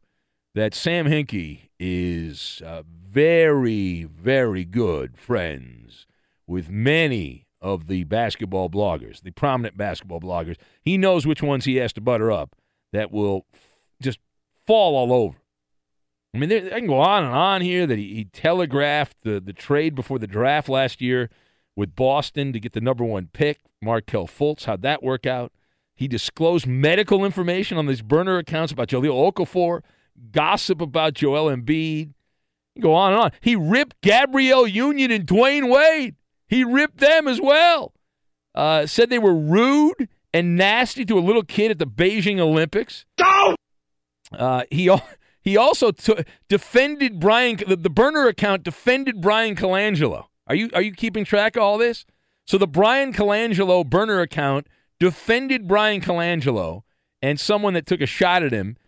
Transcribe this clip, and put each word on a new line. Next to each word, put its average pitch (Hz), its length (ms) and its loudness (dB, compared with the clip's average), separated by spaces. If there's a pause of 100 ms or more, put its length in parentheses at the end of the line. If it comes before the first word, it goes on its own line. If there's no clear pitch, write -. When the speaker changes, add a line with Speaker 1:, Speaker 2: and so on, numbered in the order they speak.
(560)
Speaker 1:
that 107 180 -2
Sam 170 340 -2
Hinkie 107 600 -4 (100)
is, 87 880 -6
uh, 82 180 -14 (280)
very, 127 920 2
very 95 580 -2
good 85 540 -4
friends 64 920 -8 (400)
with 87 220 -8
many 110 760 -2 (160)
of 90 260 -6
the 92 180 -4
basketball 98 640 -4
bloggers, 80 520 -6
the 90 100 -20
prominent 123 440 -4
basketball 92 460 -10
bloggers. 85 340 -8 (260)
He 185 160 -2
knows 180 300 0
which 156 160 -4
ones 143 220 -2
he 131 100 0
has 123 180 -2
to 104 80 -16
butter 113 300 0
up 78 240 -6 (380)
that 104 180 -6
will 101 420 -2
f-, - 60 -20 (420)
just 127 180 -6 (460)
fall 202 300 4
all 123 180 0
over. 107 240 0 (960)
I 107 40 -8
mean, 147 120 -2
there, 190 240 -2
I 226 60 -6
can 240 80 -8
go 135 120 0
on 185 260 2
and 123 80 -6
on 185 280 0
here 180 240 -2
that 123 120 -2
he, 104 180 -10
he 110 100 -8
telegraphed 147 960 -2
the, 104 180 -4
the 95 120 -14
trade 147 420 -2
before 131 240 -6
the 110 80 -8
draft 127 420 -2
last 131 320 -2
year 123 280 -2 (460)
with 101 200 -6
Boston 139 580 -2
to 113 60 -6
get 110 140 -12
the 110 80 -6
number 120 220 -2
one 101 280 -6
pick, 147 280 -2 (220)
Markelle 107 460 -4
Fultz. - 380 -4
How'd 101 180 -6
that 139 200 -4
work 131 220 -4
out? 127 260 -6 (440)
He 135 120 -6
disclosed 160 580 -2
medical 175 600 2
information 185 520 -4
on 156 100 -2
these 131 140 -2
burner 170 360 0
accounts 160 340 -4
about 120 160 -6
Jahlil 139 460 0
Okafor, 175 480 -2 (500)
gossip 160 500 -2
about 160 320 -2
Joel 147 420 0
Embiid. 156 580 -4 (640)
You 254 60 -16
go 160 120 4
on 190 200 4
and 220 80 4
on. 190 100 2 (100)
He 240 140 2
ripped 220 460 0
Gabrielle 262 640 4
Union 262 440 0
and 208 140 -2
Dwayne 254 440 2
Wade. 294 460 4 (320)
He 254 160 2
ripped 269 340 0
them 311 300 4
as 254 140 -2
well. 311 520 4 (600)
Uh, 151 320 2
said 233 240 2
they 247 100 0
were 202 160 4
rude 247 760 2 (240)
and 175 220 2
nasty 220 500 2
to 202 120 2
a 180 40 2
little 208 220 2
kid 214 280 0
at 175 80 -4
the 156 80 -4
Beijing 185 520 0
Olympics. 160 680 -2 (120)
Speaker 2:
Don't! 370 400 4 (760)
Speaker 1:
Uh, 127 400 -2
he 175 180 2
al-, 185 160 4 (360)
he 196 160 2
also 247 340 4
t-, 180 320 0 (240)
defended 262 720 0
Brian, 220 380 4 (100)
the, 190 80 2
the 175 140 0
burner 269 380 4
account 196 360 0
defended 247 560 -2
Brian 214 360 0
Colangelo. 185 720 -2 (200)
Are 139 80 -2
you, 226 180 -2
are 175 80 0
you 208 120 -4
keeping 208 320 -6
track 214 300 0
of 226 80 0
all 208 140 2
this? 233 280 -2 (400)
So - 120 0
the 196 100 2
Brian 220 460 2
Colangelo 202 720 2
burner 190 360 0
account 143 460 -2 (320)
defended 226 680 0
Brian 208 320 2
Colangelo 151 840 -2 (380)
and 143 180 -2
someone 208 340 0
that 165 120 -2
took 175 160 -2
a 143 40 -2
shot 180 380 0
at 143 80 -2
him, 107 260 -6 (100)